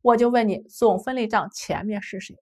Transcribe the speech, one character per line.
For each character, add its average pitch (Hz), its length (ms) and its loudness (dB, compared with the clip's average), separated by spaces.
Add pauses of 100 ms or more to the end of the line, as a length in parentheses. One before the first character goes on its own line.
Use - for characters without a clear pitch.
我 233 140 6
就 240 120 4
问 233 200 2
你， 185 140 -2
总 202 360 0
分 254 160 -8
类 233 140 -4
账 202 240 -2
前 - 340 -8
面 202 160 -6
是 196 180 -12
谁？ - 220 -18